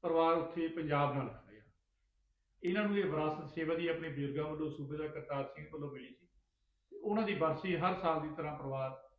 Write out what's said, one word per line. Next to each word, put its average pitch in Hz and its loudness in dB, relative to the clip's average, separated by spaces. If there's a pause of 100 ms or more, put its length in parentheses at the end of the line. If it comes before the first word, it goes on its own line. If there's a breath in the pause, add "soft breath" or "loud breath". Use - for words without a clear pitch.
ਪਰਿਵਾਰ 165 6
ਉੱਥੇ 165 0
ਪੰਜਾਬ 147 2
ਨਾਲ 123 0
ਖੜਿਆ। - -14 (1000)
ਇਹਨਾਂ 202 2
ਨੂੰ 202 2
ਇਹ 196 2
ਵਿਰਾਸਤ 156 0
ਸੇਵਾ 160 0
ਦੀ 170 0
ਆਪਣੇ 165 -2
ਬਜ਼ੁਰਗਾਂ 143 -2
ਵੱਲੋਂ, 156 -2
ਸੂਬੇਦਾਰ 147 -6
ਕਰਤਾਰ 143 -4
ਸਿੰਘ 151 -12
ਵੱਲੋਂ 143 -6
ਮਿਲੀ 127 -14
ਸੀ 175 -20 (640)
ਤੇ 392 -16
ਉਹਨਾਂ 214 2
ਦੀ 202 0
ਬਰਸੀ 160 2
ਹਰ 185 2
ਸਾਲ 160 2
ਦੀ 151 -6
ਤਰ੍ਹਾਂ 151 -4
ਪਰਿਵਾਰ 135 -4 (100)